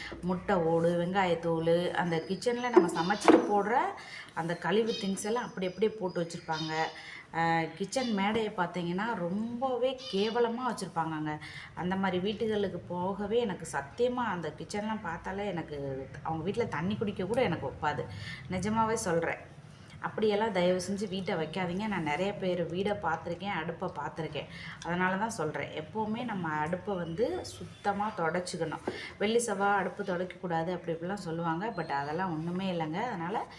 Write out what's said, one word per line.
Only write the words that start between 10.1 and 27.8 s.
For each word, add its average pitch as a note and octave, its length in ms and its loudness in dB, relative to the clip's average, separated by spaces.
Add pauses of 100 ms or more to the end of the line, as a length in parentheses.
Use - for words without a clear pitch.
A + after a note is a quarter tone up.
கேவலமா A#3 580 2
வச்சிருப்பாங்கங்க. D#3+ 680 -2 (360)
அந்த F3+ 220 0
மாதிரி F#3+ 240 2
வீட்டுகளுக்கு G3+ 600 0
போகவே F#3+ 600 0
எனக்கு F#3+ 320 -2
சத்தியமா A#3+ 440 0
அந்த F#3 420 -2
கிச்சன்லாம் G#3 440 -4
பார்த்தாலே F#3+ 460 -4
எனக்கு C#3+ 600 -4 (140)
அவங்க D#3+ 200 -2
வீட்ல G3+ 220 0
தண்ணி F3+ 320 0
குடிக்க G3+ 280 -2
கூட A#3 160 2
எனக்கு E3 260 2
ஒப்பாது. - 380 -2 (460)
நிஜமாவே G#3+ 420 2
சொல்றேன். E3 440 2 (640)
அப்படியெல்லாம் G#3 500 2
தயவு F3+ 300 4 (100)
செஞ்சு G3+ 160 -2
வீட்டை F#3+ 280 -2
வைக்காதீங்க. F3 520 -2
நான் F#3 160 0
நிறைய E3 300 2
பேர் F3+ 400 0
வீடை G3 300 2
பார்த்துருக்கேன், E3+ 520 -2
அடுப்பை E3 340 -2
பார்த்துருக்கேன். D3+ 580 -6 (380)
அதனால F#3 320 2
தான் G#3+ 120 0
சொல்றேன். D3+ 540 -4
எப்போவுமே A3 400 -2
நம்ம F#3+ 260 -2
அடுப்பை F3 460 0
வந்து F3+ 500 0
சுத்தமா G3+ 720 -4